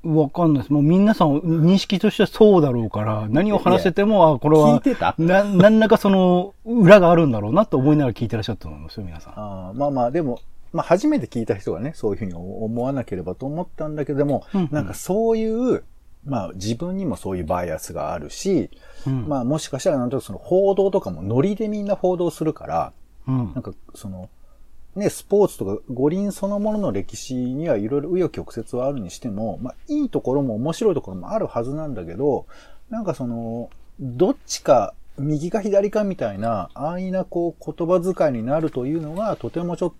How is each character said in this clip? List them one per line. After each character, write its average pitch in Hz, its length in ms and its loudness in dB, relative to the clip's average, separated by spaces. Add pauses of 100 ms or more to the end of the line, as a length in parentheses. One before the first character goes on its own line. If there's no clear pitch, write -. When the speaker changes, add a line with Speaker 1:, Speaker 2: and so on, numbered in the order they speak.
Speaker 1:
わ 156 280 2
か 175 160 0
ん 156 80 6
な 131 60 2
い - 20 -6
で - 60 -10
す。 - 40 0
も 147 80 4
う - 20 4
皆 190 300 6
さ 180 140 4
ん 143 140 2
認 165 360 4
識 190 220 0
と 214 100 2
し - 80 0
て 214 60 2
は 185 40 6
そ 208 340 6
う - 20 4
だ 135 100 2
ろ 120 120 0
う 101 40 -4
か 104 140 -4
ら、 107 260 -2
何 180 240 2
を 196 60 2
話 - 240 4
し - 20 -6
て 185 80 2
て 202 120 0
も、 214 120 4
Speaker 2:
い 190 40 6
や 165 80 8
い - 20 8
や。 139 60 2
Speaker 1:
あ、 - 20 -4
こ 147 100 0
れ 156 80 8
は、 151 200 8
Speaker 2:
聞 - 20 2
い - 20 2
て 254 140 2
た？ - 240 0
Speaker 1:
な-、 185 260 4
何 202 340 6
ら 214 100 4
か 214 100 6
そ 202 100 2
の 185 460 4 (100)
裏 214 360 10
が 170 100 6
あ 175 40 8
る 165 120 6
ん 131 60 2
だ 107 80 -2
ろ 104 100 -2
う - 20 0
な 208 140 4
と 156 100 -2
思 135 160 4
い 147 60 6
な 143 60 2
が 127 40 0
ら 107 60 -4
聞 120 100 -4
い 107 40 -4
て 113 80 -2
ら 107 40 -2
っ - 40 -6
し - 40 -6
ゃ 110 60 -4
っ - 20 -8
た - 60 -18
と 80 60 -12
思 76 100 -12
い - 20 -18
ま 78 80 -14
す - 100 -14
よ、 104 60 -10
皆 80 160 -12
さ - 80 -18
ん。 - 80 -18
Speaker 2:
あ 98 380 -12
ー、 123 40 -10
ま 143 100 0
あ - 20 0
ま 127 160 0
あ、 123 40 0
で 165 120 -2
も、 127 180 -4 (320)
ま 160 100 -2
あ、 - 40 -6
初 202 220 4
め 302 100 4
て 123 80 -4
聞 117 160 -4
い 107 40 -4
た 107 100 0
人 101 160 -6
が 82 80 -6
ね、 143 140 -6
そ 110 160 -2
う - 20 -2
い - 20 -2
う - 40 -6
ふ - 40 -6
う 101 40 -4
に 90 60 -6
思 104 500 -6
わ 135 100 -2
な 127 120 -4
け 95 120 -8
れ 90 60 -8
ば 90 120 -8
と - 100 -10
思 151 200 -6
っ - 20 -10 (100)
た 156 120 -6
ん 151 80 -8
だ 143 100 -4
け 147 80 -4
ど 143 100 0
も、 139 300 -2
Speaker 1:
う 196 40 0
ん - 40 2
う - 40 0
ん。 - 40 -8
Speaker 2:
な 151 120 -2
ん 92 40 -6
か - 80 -10
そ 226 380 -2
う 226 40 2
い 220 140 -2
う、 226 320 0 (420)
ま 123 200 -4
あ、 87 100 -12
自 104 220 -4
分 180 200 -6
に 98 80 -6
も 101 120 -4
そ 95 160 -8
う 92 40 -4
い 90 40 -4
う 82 40 -6
バ 90 200 -2
イ 82 80 -6
ア 80 80 -6
ス - 120 -14
が 76 220 -6
あ - 40 -8
る 147 120 -12
し、 175 400 -2 (360)
Speaker 1:
う 135 40 -2
ん。 131 180 -4
Speaker 2:
ま 139 120 -2
あ、 117 40 -4
も 147 140 0
し - 100 -8
か 131 120 -6
し - 40 -12
た 190 60 2
ら 143 80 0
な 123 80 -2
ん 120 40 -4
と 135 60 -2
な 117 60 -4
く - 20 -18
そ - 80 -14
の 92 60 -10
報 196 360 2
道 196 160 2
と 190 120 0
か - 80 -8
も 82 120 -10
ノ 117 200 2
リ 196 140 0
で 220 120 -4
み 208 140 -4
ん 202 40 -6
な 202 100 0
報 185 200 0
道 175 140 0
す - 120 -8
る 156 120 -2
か - 120 -14
ら、 82 260 -4 (340)
Speaker 1:
う 131 60 -2
ん。 120 200 -2
Speaker 2:
な 131 80 -6
ん - 20 -14
か 95 100 -12 (220)
そ - 140 -14
の、 92 220 -14 (640)
ね、 196 140 -2
ス - 160 -6
ポ 202 200 4
ー - 40 2
ツ - 100 -10
と 107 60 -6
か 101 180 -6 (100)
五 127 160 0
輪 190 240 -2
そ 196 160 -6
の 202 100 -4
も 214 140 -2
の 214 60 -4
の 170 140 -2
歴 98 240 -6
史 - 180 -10
に 127 340 -4
は 127 80 2
い 104 120 -4
ろ 143 100 -2
い - 40 0
ろ 156 80 -8
紆 175 60 0
余 180 140 0
曲 - 280 -10
折 120 200 -8
は 127 80 -2
あ 143 60 -2
る 135 80 -8
に 90 100 -10
し - 80 -16
て 127 100 -10
も、 104 340 -6
ま 127 80 -8
あ、 - 40 -18 (140)
い 294 180 -2
い - 20 -8
と - 120 -4
こ 127 140 -2
ろ 143 80 0
も 123 140 -2
面 139 160 -4
白 208 200 0
い - 20 0
と 131 60 -2
こ 95 120 -14
ろ 92 40 -10
も 87 140 -12
あ 214 80 -4
る 180 80 -2
は 120 180 -6
ず 135 100 -6
な 156 140 -8
ん - 60 -8
だ 95 120 -8
け - 80 -12
ど、 131 320 -2 (440)
な 226 100 -6
ん 214 40 -8
か 165 100 -4
そ 131 120 -8
の、 117 440 -8 (300)
ど 135 300 0
っ 277 60 -2 (100)
ち - 180 -10
か 117 300 4 (220)
右 151 340 -4
か 220 100 -2
左 202 320 0
か 214 100 0
み 190 140 -4
た 107 180 -4
い 95 60 -10
な、 107 340 -4
安 170 280 -6
易 185 100 -6
な 185 120 -4
こ 170 320 -4
う - 160 -12
言 170 140 -6
葉 180 140 2
遣 170 300 0
い - 20 -4
に 113 100 -4
な 139 160 -2
る 160 140 -2
と 127 140 -4
い 156 100 -2
う 170 40 -2
の 151 140 -10
が 196 220 -4
と 120 120 -10
て 165 120 -6
も 175 160 -4
ち - 80 -4
ょ - 40 -2
っ - 120 -6